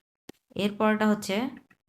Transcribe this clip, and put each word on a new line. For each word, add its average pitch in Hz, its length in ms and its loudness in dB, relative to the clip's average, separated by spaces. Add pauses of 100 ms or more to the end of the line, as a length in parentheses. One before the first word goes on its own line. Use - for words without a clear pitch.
(560)
এরপরটা 208 560 0
হচ্ছে 208 240 -2 (520)